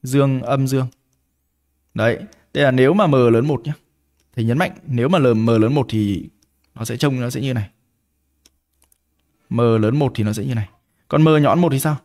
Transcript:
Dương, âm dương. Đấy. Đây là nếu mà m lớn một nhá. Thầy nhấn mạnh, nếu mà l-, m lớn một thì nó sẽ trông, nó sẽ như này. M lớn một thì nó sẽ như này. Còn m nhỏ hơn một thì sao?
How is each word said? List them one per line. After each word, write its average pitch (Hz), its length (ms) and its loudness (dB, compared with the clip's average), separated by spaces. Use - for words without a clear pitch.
Dương, 135 380 0
âm 135 260 -2
dương. 131 200 -2
Đấy. 113 260 -2
Đây 143 100 0
là 135 80 2
nếu 131 220 4
mà 202 140 2
m 151 40 2
lớn 123 360 4
một 143 180 -4
nhá. 147 80 -6
Thầy 113 100 -4
nhấn 117 120 -2
mạnh, 180 140 -2
nếu 123 220 -2
mà 180 100 2
l-, 123 160 2
m 110 120 0
lớn 113 280 2
một 135 140 0
thì 104 400 -4
nó 113 100 -10
sẽ 120 120 -8
trông, 135 220 -2
nó 123 100 -4
sẽ 127 120 -8
như 127 120 -4
này. 110 160 -6
M 117 80 -4
lớn 117 420 2
một 135 160 0
thì 110 80 -2
nó 107 100 -2
sẽ 107 120 -6
như 131 100 -4
này. 104 140 -6
Còn 156 160 2
m 160 40 6
nhỏ 139 80 2
hơn 160 120 2
một 170 100 2
thì 135 80 -2
sao? 151 260 -2